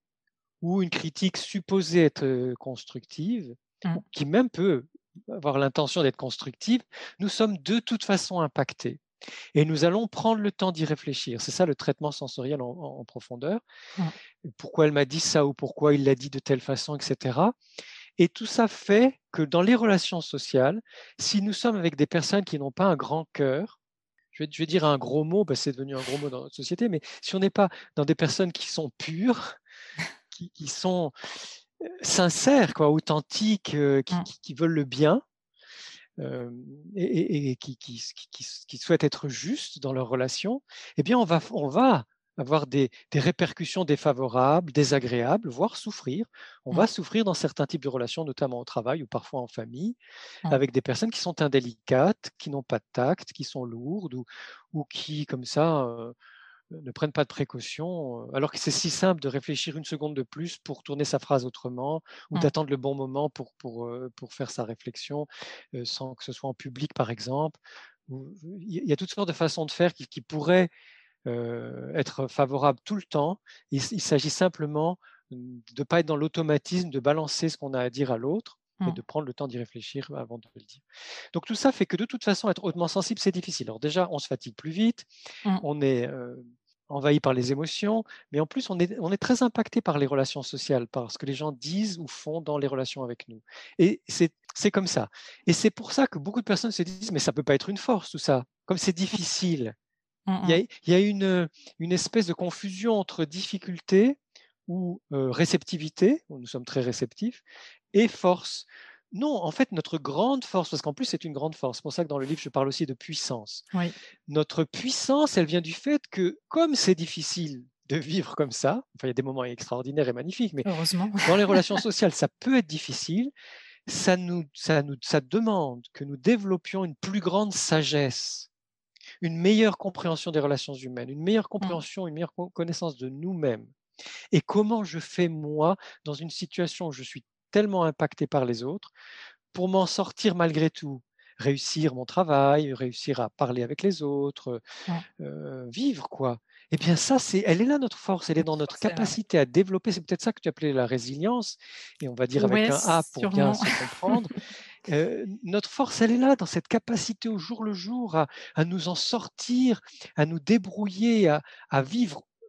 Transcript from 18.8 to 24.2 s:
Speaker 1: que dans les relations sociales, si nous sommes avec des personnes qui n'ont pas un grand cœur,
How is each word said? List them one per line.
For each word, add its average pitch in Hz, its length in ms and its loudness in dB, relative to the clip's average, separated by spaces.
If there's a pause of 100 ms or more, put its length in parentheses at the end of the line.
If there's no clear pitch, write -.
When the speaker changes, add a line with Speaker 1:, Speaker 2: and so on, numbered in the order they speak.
Speaker 1:
que 160 100 0
dans 165 200 4
les 220 140 8
relations 202 440 4
sociales, 143 640 2 (380)
si 202 220 2
nous 208 120 0
sommes 233 220 2
avec 165 200 0
des 143 100 4
personnes 185 380 2
qui 156 140 -6
n'ont 139 140 -4
pas 185 140 2
un 180 100 6
grand 143 360 -4
cœur, 143 480 0 (520)